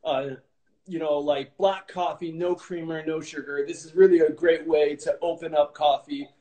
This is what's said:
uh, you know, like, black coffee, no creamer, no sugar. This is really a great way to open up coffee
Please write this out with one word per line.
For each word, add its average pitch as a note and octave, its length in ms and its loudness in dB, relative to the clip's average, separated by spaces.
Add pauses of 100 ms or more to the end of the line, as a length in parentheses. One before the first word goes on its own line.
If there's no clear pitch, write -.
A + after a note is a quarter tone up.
uh, C#3 240 -2 (580)
you E3+ 140 -8
know, D3+ 180 0
like, C#3+ 400 -2
black F#3+ 300 0
coffee, E3+ 440 -6
no F3 220 -4
creamer, E3 520 -8
no D#3+ 160 -4
sugar. C#3+ 460 -6
This E3 180 -12
is - 100 -12
really F#3 240 8
a D3+ 120 6
great D#3+ 360 0
way D3+ 300 2
to - 260 -4
open E3 320 -6
up D3 180 2
coffee C#3+ 540 -2 (140)